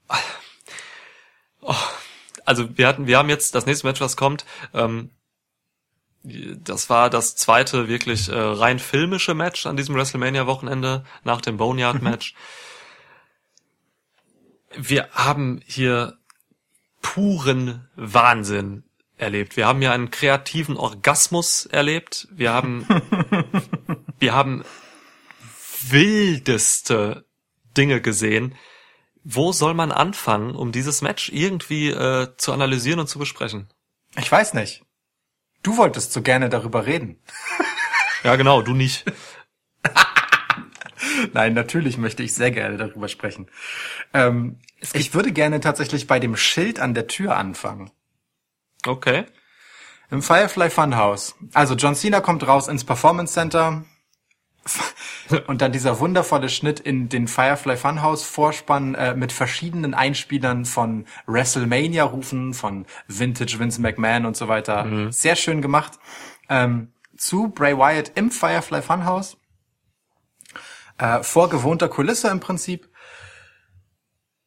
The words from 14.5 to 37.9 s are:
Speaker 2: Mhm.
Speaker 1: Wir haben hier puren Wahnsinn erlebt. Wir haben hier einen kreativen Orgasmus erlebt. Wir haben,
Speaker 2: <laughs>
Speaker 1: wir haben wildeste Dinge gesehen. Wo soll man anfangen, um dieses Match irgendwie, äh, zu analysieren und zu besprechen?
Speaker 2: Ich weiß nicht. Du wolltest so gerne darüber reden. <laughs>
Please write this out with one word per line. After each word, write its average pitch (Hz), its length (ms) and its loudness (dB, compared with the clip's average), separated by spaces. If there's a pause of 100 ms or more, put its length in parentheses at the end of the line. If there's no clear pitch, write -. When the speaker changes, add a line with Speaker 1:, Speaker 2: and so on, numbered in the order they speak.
Speaker 2:
Mhm. - 20 -18 (140)
Speaker 1:
Wir - 220 0
haben 135 540 -2
hier 123 520 -2 (840)
puren 131 920 0
Wahnsinn 104 880 2 (320)
erlebt. 104 400 -4
Wir 110 120 2
haben 135 120 4
hier 131 140 2
einen 123 180 -2
kreativen 147 640 0
Orgasmus 143 920 0
erlebt. 151 640 -2
Wir 120 220 -2
haben, 120 360 -2
Speaker 2:
<laughs> - 1300 -2
Speaker 1:
wir 117 140 2
haben 135 320 0 (1200)
wildeste 135 1400 2 (540)
Dinge 139 240 4
gesehen. 110 540 0 (680)
Wo 143 280 0
soll 165 220 2
man 165 180 0
anfangen, 123 640 0
um 120 160 -4
dieses 131 300 -2
Match - 280 -4
irgendwie, 156 600 -2
äh, 131 480 -2
zu - 160 -2
analysieren 135 480 0
und 147 60 -6
zu - 120 -10
besprechen? 107 480 -8 (500)
Speaker 2:
Ich - 140 -6
weiß 208 220 4
nicht. - 300 -6 (760)
Du 214 160 0
wolltest - 360 2
so 127 80 -4
gerne 131 280 2
darüber 113 360 -2
reden. 123 380 -4
<laughs> - 60 -20 (920)